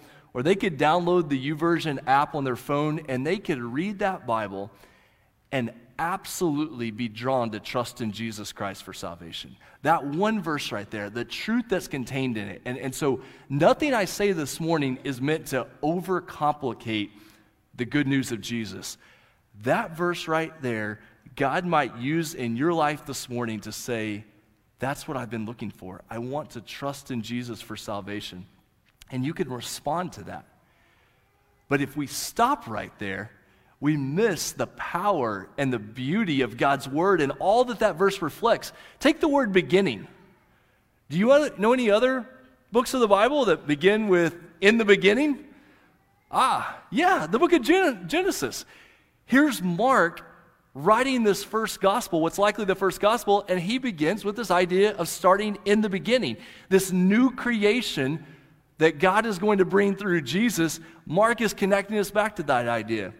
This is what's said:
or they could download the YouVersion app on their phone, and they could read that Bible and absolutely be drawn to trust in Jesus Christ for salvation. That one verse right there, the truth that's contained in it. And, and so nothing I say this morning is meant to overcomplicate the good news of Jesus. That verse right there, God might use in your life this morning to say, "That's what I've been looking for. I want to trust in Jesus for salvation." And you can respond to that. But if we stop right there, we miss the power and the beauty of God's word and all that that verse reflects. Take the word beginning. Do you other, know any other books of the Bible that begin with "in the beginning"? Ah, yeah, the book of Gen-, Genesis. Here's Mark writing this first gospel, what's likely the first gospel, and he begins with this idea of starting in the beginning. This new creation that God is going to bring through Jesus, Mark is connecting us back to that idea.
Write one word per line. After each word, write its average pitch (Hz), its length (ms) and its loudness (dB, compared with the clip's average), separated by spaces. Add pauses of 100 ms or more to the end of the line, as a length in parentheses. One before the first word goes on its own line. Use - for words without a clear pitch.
(340)
or 123 100 -2
they 185 120 4
could 190 220 -2
download 170 520 2
the 139 220 -2
YouVersion 160 540 0
app 139 300 2
on 143 80 -2
their 127 140 -2
phone, 151 500 -2
and 131 180 -4
they 185 120 -2
could 165 220 -4
read 160 400 -6
that 135 280 -4
Bible 101 420 -4 (840)
and 117 200 -2 (260)
absolutely 151 920 -4
be 117 160 -6
drawn 120 440 -2
to 104 80 -8
trust - 420 -6
in 110 100 -4
Jesus 104 400 -10
Christ 98 320 -10
for 92 80 -16
salvation. 85 640 -14 (280)
That 147 220 2
one 196 360 -2
verse 151 300 -6
right 101 180 -8
there, 101 200 -8
the 117 140 -6
truth 226 460 -4
that's 185 180 -2
contained 127 500 -4
in 101 100 -6
it. 98 180 -14
And, 123 120 -8
and 131 160 -8
so 135 280 0 (280)
nothing 240 440 4
I 208 120 2
say 202 260 0
this 156 280 -4
morning 147 440 0
is 131 180 -6
meant 156 260 -2
to 127 200 -4 (160)
overcomplicate 151 1300 -4 (640)
the 127 100 -4
good 139 220 0
news 135 240 0
of 107 100 -6
Jesus. 104 560 -8 (680)
That 165 320 0
verse 175 320 -4
right 160 340 -2
there, 107 380 -4 (380)
God 143 280 0
might 147 320 0
use 156 360 -2
in 117 240 -4
your 165 160 2
life 151 320 0
this 131 240 -10
morning 117 320 -4
to 107 100 -12
say, 107 540 -6 (540)
"That's 135 280 -6
what 156 80 -6
I've 120 140 -8
been 110 160 -8
looking 113 240 -10
for. 92 400 -16
I 113 80 -10
want 131 340 -8
to 117 100 -14
trust - 500 -10
in 117 100 -4
Jesus 120 400 -8
for - 160 -14
salvation." 101 680 -10 (640)
And 127 120 -4
you 156 100 -4
can 170 160 -6
respond 143 640 -6
to 95 100 -16
that. - 220 -14 (1200)
But 139 100 2
if 139 160 -6
we 147 120 -6
stop - 600 -2
right 107 300 -8
there, 98 340 -6 (480)
we 151 180 0
miss 151 540 -2
the 120 160 -4
power 143 880 -4
and 135 140 0
the 120 80 -2
beauty 135 600 -2
of 117 160 -2
God's 139 300 2
word 170 340 2
and 135 180 2
all 208 260 4
that 240 140 -6
that 202 160 2
verse 196 260 0
reflects. 180 520 0 (260)
Take 320 220 2
the 339 60 4
word 269 260 2
beginning. 160 540 2 (1000)
Do 147 80 -2
you 226 140 6
other, 285 260 4
know 214 140 4
any 247 180 2
other 247 380 2 (440)
books 233 220 0
of 262 60 2
the 233 80 4
Bible 233 380 6
that 156 220 2
begin 190 400 4
with 170 280 4 (240)
"in 214 180 6
the 226 80 2
beginning"? 208 600 4 (840)
Ah, 202 480 0 (120)
yeah, 349 380 2
the 208 120 0
book 339 140 4
of 302 80 6
Gen-, 262 460 2
Genesis. 311 580 -2 (600)
Here's 269 360 4
Mark 180 640 2 (460)
writing 226 500 4
this 196 200 2
first 220 380 -4
gospel, 190 400 2
what's 165 160 0
likely 208 260 2
the 190 120 2
first 190 260 -2
gospel, 202 480 2
and 180 100 0
he 202 180 -2
begins 190 460 -2
with 202 140 -4
this 233 120 -4
idea 185 460 2
of - 140 -4
starting 202 560 2
in 208 160 4
the 208 80 0
beginning. 185 480 0 (320)
This 185 240 4
new 208 380 6
creation 208 960 0 (520)
that 160 200 4
God 190 280 4
is 208 120 -2
going 208 200 2
to 190 80 6
bring 196 300 2
through 185 260 0
Jesus, 165 580 0 (260)
Mark 226 360 2
is 214 120 0
connecting 196 440 0
us 196 120 0
back 214 280 0
to 165 60 -4
that 123 260 0
idea. 110 500 -2